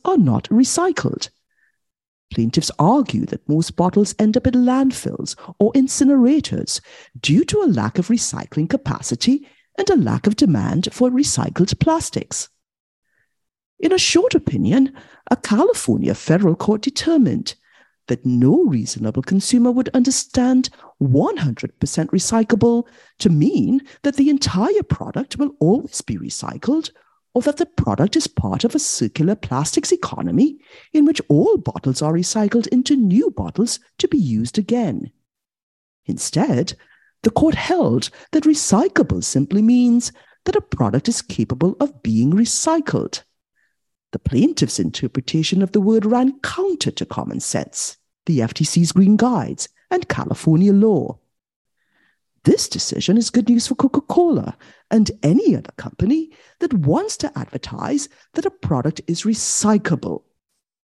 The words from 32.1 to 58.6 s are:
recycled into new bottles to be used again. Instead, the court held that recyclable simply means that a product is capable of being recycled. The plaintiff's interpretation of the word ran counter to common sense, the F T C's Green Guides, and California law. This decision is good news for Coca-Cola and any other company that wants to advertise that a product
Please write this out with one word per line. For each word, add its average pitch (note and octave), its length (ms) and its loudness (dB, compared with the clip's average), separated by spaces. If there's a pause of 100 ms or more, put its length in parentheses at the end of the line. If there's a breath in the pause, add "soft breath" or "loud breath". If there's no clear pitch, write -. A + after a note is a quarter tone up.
recycled G#3+ 540 0
into C4 280 2
new A#3 340 2
bottles A2 480 -4 (200)
to - 100 0
be - 80 0
used A#2+ 400 -2
again. G#3+ 560 -2 (960)
Instead, F3 640 -2 (520 soft breath)
the A3+ 60 4
court D4+ 240 2
held B3+ 540 0 (240 loud breath)
that D#4 120 0
recyclable C#4+ 800 2
simply C#3+ 380 -2
means A#3+ 520 2 (340 soft breath)
that F#4 100 -2
a G4+ 60 0
product A#2+ 480 0
is - 100 -4
capable C3 580 -2
of C#4+ 240 -4
being A2+ 280 2
recycled. A#3 920 -2 (880)
The - 60 -10
plaintiff's C#3+ 640 0
interpretation C#3+ 800 -4
of F#3+ 120 -2
the G#3+ 100 2
word G#3+ 240 0
ran B3+ 340 0
counter F4+ 500 -4
to - 140 -10
common - 360 -8
sense, - 580 -8 (260)
the D3 160 0
F A2+ 140 -2
T D#3+ 100 -2
C's E3+ 280 0
Green G3 260 4
Guides, A3 500 -2 (220)
and F4+ 180 -2
California F3 640 2
law. G3+ 460 2 (1300)
This - 240 2
decision - 500 -2
is A3+ 100 0
good A#3 200 0
news A#3 180 2
for C4 80 -6
Coca-Cola C#4+ 800 0 (320 soft breath)
and A3 220 2 (140)
any A3 320 4
other - 200 -12
company C#4+ 540 -2 (300 soft breath)
that E4+ 120 -2
wants G#3+ 440 0
to - 200 -8
advertise - 720 -6 (260 soft breath)
that E4 120 -4
a F#4+ 60 -2
product C3 560 -6